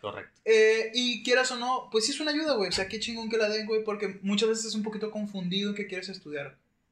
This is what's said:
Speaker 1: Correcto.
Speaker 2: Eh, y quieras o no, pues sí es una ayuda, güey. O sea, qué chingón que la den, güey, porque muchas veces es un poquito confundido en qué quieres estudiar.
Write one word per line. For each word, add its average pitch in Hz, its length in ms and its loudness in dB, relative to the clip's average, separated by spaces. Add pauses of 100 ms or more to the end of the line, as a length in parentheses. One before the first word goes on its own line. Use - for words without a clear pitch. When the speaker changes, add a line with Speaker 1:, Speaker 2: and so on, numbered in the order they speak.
Speaker 1:
Correcto. 202 440 -10
Speaker 2:
Eh, 220 500 6
y 247 300 0
quieras 254 260 4
o 247 60 -4
no, 254 340 -2
pues 220 160 2
sí 285 60 -2
es 285 80 -6
una 302 100 0
ayuda, 302 240 0
güey. 196 140 2
O 175 40 -4
sea, 190 160 0
qué 220 120 -6
chingón 226 280 -6
que 226 80 0
la 214 120 4
den, 214 180 -2
güey, 220 160 0
porque 202 400 -4
muchas 208 280 2
veces 220 160 -2
es 214 80 -6
un 214 100 -2
poquito 214 260 -4
confundido 202 600 -4
en 208 60 -6
qué 208 120 -6
quieres 185 200 -8
estudiar. 147 480 -10 (360)